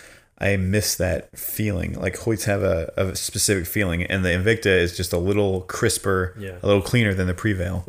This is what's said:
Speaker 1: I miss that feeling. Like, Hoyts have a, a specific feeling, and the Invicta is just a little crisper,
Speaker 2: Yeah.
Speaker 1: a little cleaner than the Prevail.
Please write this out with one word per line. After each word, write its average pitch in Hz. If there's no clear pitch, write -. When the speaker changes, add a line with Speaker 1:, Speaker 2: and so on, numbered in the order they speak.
Speaker 1:
I 101
miss 95
that -
feeling. 90
Like, 92
Hoyts 113
have 101
a, 92
a 92
specific 98
feeling, 87
and 95
the 92
Invicta 92
is 87
just -
a 90
little 98
crisper, 92
Speaker 2:
Yeah. 95
Speaker 1:
a -
little 101
cleaner 110
than 92
the 90
Prevail. 90